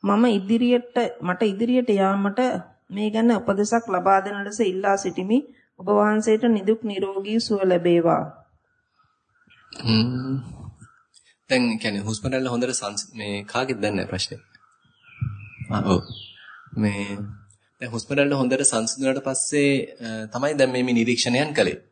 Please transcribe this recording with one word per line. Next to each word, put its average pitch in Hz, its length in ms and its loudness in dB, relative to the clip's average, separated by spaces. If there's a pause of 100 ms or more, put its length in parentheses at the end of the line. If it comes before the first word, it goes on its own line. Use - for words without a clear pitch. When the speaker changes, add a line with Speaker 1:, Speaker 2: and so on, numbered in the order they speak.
Speaker 1:
මම 202 220 4
ඉදිරියට, 233 680 2 (220)
මට 180 260 -2
ඉදිරියට 233 460 2
යාමට 196 500 2 (460)
මේ 208 240 -4
ගැන 226 220 4
උපදෙසක් 214 560 0
ලබා 196 340 4
දෙන 202 180 -6
ලෙස 208 200 -8
ඉල්ලා 196 380 2
සිටිමි. 190 400 0 (360)
ඔබ 180 140 -12
වහන්සේට 214 580 2
නිදුක් 220 360 2
නිරෝගී 196 580 -2
සුව 208 220 0
ලැබේවා. 170 640 4 (1500)
Speaker 2:
හ්ම්. 127 600 0 (1120)
දැන් 262 140 2 (120)
කියන්නේ 220 280 -4
හුස්ම 110 220 -6
රැල්ල 131 220 -2
හොඳට 123 260 -2
සංසි-, 104 400 -8
මේ 104 200 -8 (100)
කාගෙද 127 340 -4
දන්නේ 104 160 -2
නැහැ 92 160 -4
ප්‍රශ්නේ. - 300 -6 (1300)
ආ, 104 180 -2
ඔව්. 92 160 2 (720)
මේ 101 300 -2 (760)
දැන් 120 100 -10
හුස්ම 113 200 -10
රැල්ල 143 220 2
හොඳට 135 300 0
සංසිඳුණාට 131 600 -2
පස්සේ, 143 480 0 (260)
අ, 117 100 -10 (200)
තමයි 135 260 -2
දැන් 135 180 4
මේ, 127 120 0
මේ 123 120 2
නිරීක්ෂණයන් 120 580 2
කළේ. 104 240 2 (140)